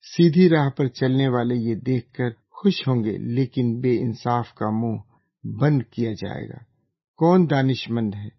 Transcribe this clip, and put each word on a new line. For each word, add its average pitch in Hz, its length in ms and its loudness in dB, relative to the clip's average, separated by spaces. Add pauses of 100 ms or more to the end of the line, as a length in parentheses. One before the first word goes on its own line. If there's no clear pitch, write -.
(180)
سیدھی 170 320 6
راہ 151 200 4
پر 135 180 -2
چلنے 131 400 0
والے 123 280 0
یہ 117 200 -2
دیکھ - 380 -4
کر 123 160 -4
خوش - 580 -2
ہوں 123 160 0
گے، 107 140 -4
لیکن 120 600 -2
بے 123 220 0
انصاف 120 520 -4
کا - 160 -4
منہ 110 280 -2 (460)
بند 123 380 0 (100)
کیا 113 200 -4
جائے 92 380 -10
گا۔ - 80 -16 (580)
کون 170 340 4
دانش 135 400 0
مند 110 260 -2
ہے 104 240 -10